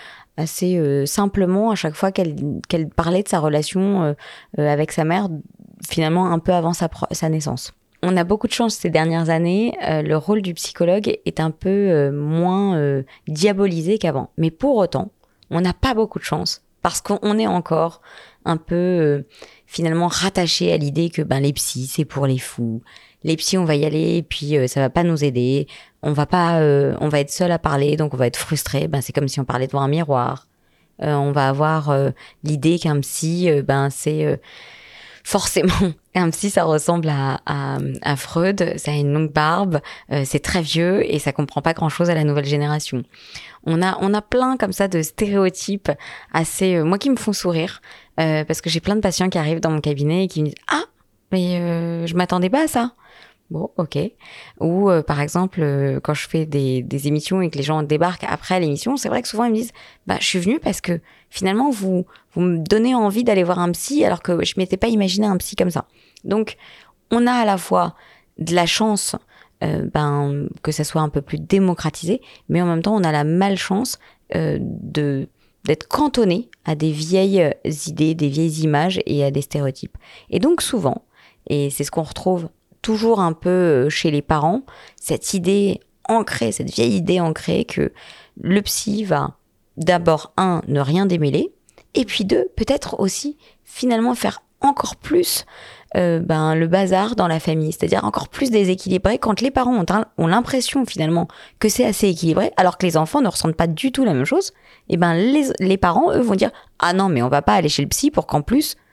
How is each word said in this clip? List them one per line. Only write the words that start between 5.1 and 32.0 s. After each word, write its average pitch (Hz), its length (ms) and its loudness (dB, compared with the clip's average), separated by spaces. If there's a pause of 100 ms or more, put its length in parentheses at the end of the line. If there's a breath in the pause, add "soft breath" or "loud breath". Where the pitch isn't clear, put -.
finalement 170 440 0
un 165 80 0
peu 185 120 0
avant 175 220 2
sa 170 160 -2
pro-, - 220 -6
sa 165 180 0
naissance. 147 440 -4 (280)
On 180 160 2
a 170 80 2
beaucoup 214 220 0
de - 60 -6
chance 233 220 0
ces - 140 -4
dernières 160 400 2
années, 175 480 2 (100)
euh, 156 140 0
le 151 160 0
rôle 208 240 0
du 180 120 -4
psychologue - 720 0
est 165 140 -2
un 160 120 0
peu, - 180 -4
euh, 180 420 4
moins, 175 640 0
euh, 139 280 0 (260 loud breath)
diabolisé 185 680 2
qu'avant. 147 400 -2
Mais 160 140 2
pour 269 240 0
autant, 190 360 0 (400)
on 165 100 0
n'a 180 120 2
pas 262 200 0
beaucoup 220 260 -2
de - 60 -10
chance - 380 -4 (180)
parce - 180 -2
qu'on 208 400 0
est 220 80 2
encore 170 540 0 (420 loud breath)
un 165 140 0
peu, 175 180 -4
euh, 165 500 2 (420 loud breath)
finalement 165 400 0
rattaché 175 640 0
à 165 40 2
l'idée 151 320 -2
que, 156 120 -4
ben, 135 180 0
les 139 140 2
psys, 127 340 -6
c'est 156 160 -2
pour 139 240 -2
les 131 100 2
fous. 117 440 -6 (420 loud breath)
Les 156 140 0
psys, - 200 -2
on 180 60 2
va 156 120 2
y 143 100 0
aller 165 320 0
et 165 40 0
puis, 147 360 -4
euh, 127 100 2
ça 139 140 -2
va 131 80 2
pas 170 140 0
nous 160 200 0
aider. 131 420 0 (360 loud breath)
On 147 100 -2
va 147 140 0
pas, 170 340 2
euh, 143 400 4
on 151 80 -2
va 147 140 2
être 139 100 -6
seul 175 220 0
à 165 40 0
parler, 147 380 0
donc 151 180 -2
on 127 40 -6
va 127 100 2
être 120 80 -2
frustré. 151 540 -4
Ben, 143 100 -2
c'est - 140 -8
comme 139 160 -2
si - 100 -6
on 131 60 -4
parlait 127 220 -2
devant 139 120 -4
un 135 80 0
miroir. 139 600 -2 (540)
Euh, 151 120 0
on 143 180 0
va 139 160 2
avoir, 151 420 0
euh, 139 200 2 (340 loud breath)